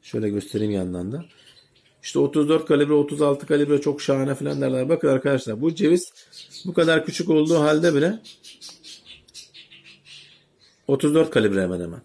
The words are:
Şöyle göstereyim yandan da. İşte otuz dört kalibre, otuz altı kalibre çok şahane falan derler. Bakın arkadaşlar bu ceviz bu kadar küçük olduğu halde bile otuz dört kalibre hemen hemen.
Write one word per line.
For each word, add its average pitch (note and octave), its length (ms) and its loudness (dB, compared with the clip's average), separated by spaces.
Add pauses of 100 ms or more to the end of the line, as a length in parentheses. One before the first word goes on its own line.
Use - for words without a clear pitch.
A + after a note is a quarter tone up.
Şöyle A2 260 -6
göstereyim G#2 440 -4
yandan F#2 400 -6
da. E3 120 -10 (760)
İşte - 160 -6
otuz C#3+ 300 0
dört D#3+ 180 2
kalibre, D3 260 2
otuz D3 300 0
altı C#3+ 240 0
kalibre D3 340 2
çok D3 220 -4
şahane C3+ 320 -2
falan C#3 260 -6
derler. C3 280 -2
Bakın D#3+ 200 0
arkadaşlar C3 520 0
bu D#3+ 140 0
ceviz F3 380 0 (540)
bu F3+ 80 -8
kadar D#3+ 320 2
küçük - 240 -6
olduğu D#3 300 4
halde D#3 340 2
bile F3 280 0 (2750)
otuz D3 260 2
dört D#3+ 160 4
kalibre G2+ 320 2
hemen F2+ 180 -2
hemen. E2 240 -10